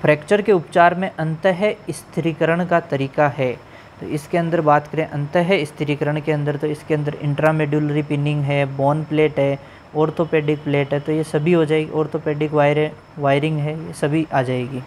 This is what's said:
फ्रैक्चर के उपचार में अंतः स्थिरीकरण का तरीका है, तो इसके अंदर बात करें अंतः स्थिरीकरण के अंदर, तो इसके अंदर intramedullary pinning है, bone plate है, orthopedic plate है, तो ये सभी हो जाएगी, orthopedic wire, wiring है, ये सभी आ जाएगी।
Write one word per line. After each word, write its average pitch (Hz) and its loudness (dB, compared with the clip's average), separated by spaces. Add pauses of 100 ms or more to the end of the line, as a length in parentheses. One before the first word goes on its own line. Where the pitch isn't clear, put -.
फ्रैक्चर 175 2
के 208 2
उपचार 175 4
में 185 -4
अंतः 170 0 (200)
स्थिरीकरण 165 -2
का 170 2
तरीका 139 0
है, 127 -2 (480)
तो - -10
इसके 151 -4
अंदर 165 0
बात 147 4
करें 156 -4
अंतः 165 0
स्थिरीकरण 147 -2
के 151 -2
अंदर, 147 -2
तो 151 -4
इसके 151 -4
अंदर 147 -2
intramedullary 151 0
pinning 147 -2
है, 143 0 (120)
bone 143 2
plate 151 0
है, 139 0 (380)
orthopedic 156 0
plate 143 0
है, 143 0
तो 156 -4
ये 156 0
सभी 160 0
हो 165 4
जाएगी, 156 0
orthopedic 151 -2
wire, 151 2 (280)
wiring 143 0
है, 151 -4
ये 165 -10
सभी 156 -2
आ 135 2
जाएगी। 127 -4